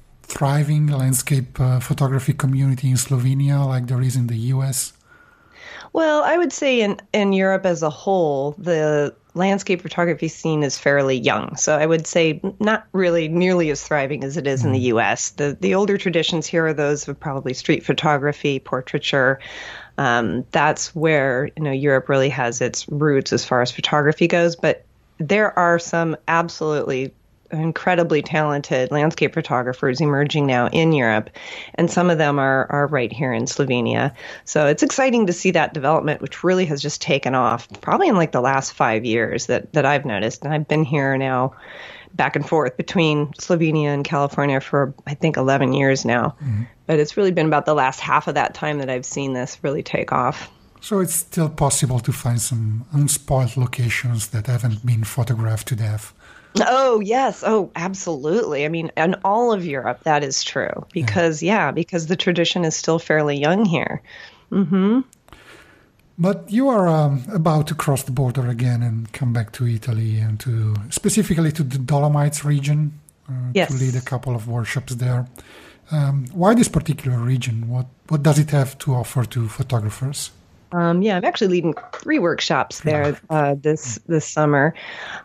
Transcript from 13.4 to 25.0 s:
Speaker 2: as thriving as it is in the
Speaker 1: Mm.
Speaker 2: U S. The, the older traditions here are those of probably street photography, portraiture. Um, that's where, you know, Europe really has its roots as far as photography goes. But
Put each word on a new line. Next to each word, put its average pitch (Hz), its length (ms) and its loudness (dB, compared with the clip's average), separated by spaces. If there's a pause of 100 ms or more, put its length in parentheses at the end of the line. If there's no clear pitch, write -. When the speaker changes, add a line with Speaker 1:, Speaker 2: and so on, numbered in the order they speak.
Speaker 2:
as 139 140 -4
thriving 139 400 -2
as 139 140 -6
it 139 100 -4
is 135 160 0
in 110 80 2
the 131 80 2
Speaker 1:
Mm. 123 140 2
Speaker 2:
U 113 80 2
S. - 300 0
The, 143 280 -4
the 185 160 0
older 202 220 2
traditions 165 500 -2
here 165 180 0
are 156 80 0
those 143 360 -2
of 139 100 -10
probably 135 340 -6
street - 320 -2
photography, 143 760 0
portraiture. 135 800 0 (580)
Um, 120 540 0
that's - 440 0
where, 147 600 2
you 156 60 -4
know, 143 80 -2
Europe 135 360 2
really 139 220 2
has 123 320 -2
its 120 260 -4
roots 143 460 0
as - 120 0
far 127 160 2
as 123 100 0
photography 151 560 2
goes. 170 280 2
But - 300 0 (320)